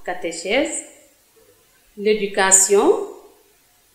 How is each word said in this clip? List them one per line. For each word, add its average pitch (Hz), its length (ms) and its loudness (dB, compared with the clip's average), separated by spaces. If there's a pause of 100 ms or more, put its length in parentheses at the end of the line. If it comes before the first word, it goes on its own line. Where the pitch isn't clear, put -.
catéchèse, 196 760 -4 (1120)
l'éducation, 202 1080 2 (880)